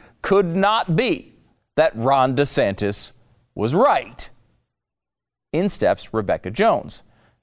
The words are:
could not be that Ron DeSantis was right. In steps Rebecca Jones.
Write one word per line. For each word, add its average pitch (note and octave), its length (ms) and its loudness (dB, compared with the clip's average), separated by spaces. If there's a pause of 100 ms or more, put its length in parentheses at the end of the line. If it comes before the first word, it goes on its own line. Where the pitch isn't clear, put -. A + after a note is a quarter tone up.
(220)
could F#3+ 340 2
not G3 400 0
be G#3+ 380 -2 (420)
that D#3 200 2
Ron C3 400 2
DeSantis G#2+ 760 0 (440)
was A2+ 180 -2
right. F#3 560 0 (1200)
In F3 160 0
steps - 460 -2
Rebecca F#2 380 -2
Jones. F3+ 500 0 (420)